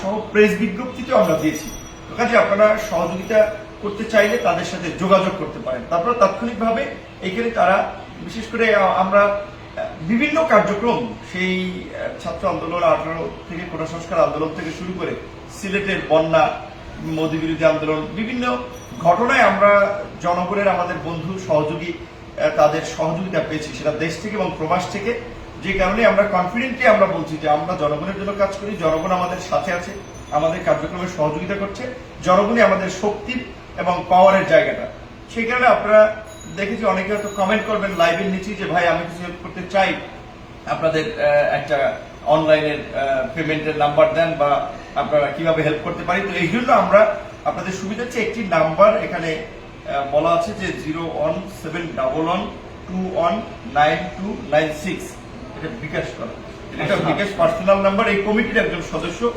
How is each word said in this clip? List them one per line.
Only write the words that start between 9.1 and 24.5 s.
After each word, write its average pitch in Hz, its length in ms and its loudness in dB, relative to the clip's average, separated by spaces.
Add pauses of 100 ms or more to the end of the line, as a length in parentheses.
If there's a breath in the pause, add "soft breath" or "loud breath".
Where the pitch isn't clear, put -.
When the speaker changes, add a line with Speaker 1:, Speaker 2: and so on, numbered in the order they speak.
Speaker 1:
আহ, - 640 -2 (160)
বিভিন্ন 294 480 2
কার্যক্রম, 220 640 2 (180)
সেই, 185 520 -2 (100)
আহ, 143 140 -6 (140)
ছাত্র 170 260 -4
আন্দোলন, 165 340 -2
আঠারো 160 480 2 (180)
থেকে 170 120 -8 (120)
কোটা 160 140 -6
সংস্কার 165 340 -4
আন্দোলন 151 360 0
থেকে 160 220 -6
শুরু 180 200 -8
করে 165 160 -4 (460)
সিলেটের 190 480 -2
বন্যা, 160 420 4 (540)
মোদি 160 340 -2
বিরোধী 160 260 -2
আন্দোলন, 151 420 2 (100)
বিভিন্ন 247 420 -2 (420)
ঘটনায় 226 400 4
আমরা 202 640 6 (180)
জনগণের, 180 460 2
আমাদের 175 360 0
বন্ধু, 165 340 -6
সহযোগী, 156 540 0
আহ, - 640 -4
তাদের 156 260 4 (140)
সহযোগিতা 165 520 -2
পেয়েছি, 156 300 -6
সেটা 151 120 0
দেশ 156 320 -4
থেকে 208 140 -6
এবং 175 220 -2